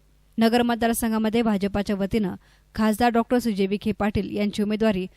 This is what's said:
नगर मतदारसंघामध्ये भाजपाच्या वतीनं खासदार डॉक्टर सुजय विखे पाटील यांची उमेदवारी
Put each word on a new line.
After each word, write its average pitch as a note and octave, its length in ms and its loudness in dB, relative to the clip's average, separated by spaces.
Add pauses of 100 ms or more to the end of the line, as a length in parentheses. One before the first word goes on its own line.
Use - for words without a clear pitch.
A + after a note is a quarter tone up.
(380)
नगर A3+ 240 4
मतदारसंघामध्ये A3+ 800 0
भाजपाच्या G3+ 540 0
वतीनं G3 380 -2 (400)
खासदार A3 360 2
डॉक्टर A#3 280 2
सुजय G#3 280 0
विखे G#3 260 -2
पाटील G3+ 440 -4
यांची G#3 260 -2
उमेदवारी G#3 440 0 (100)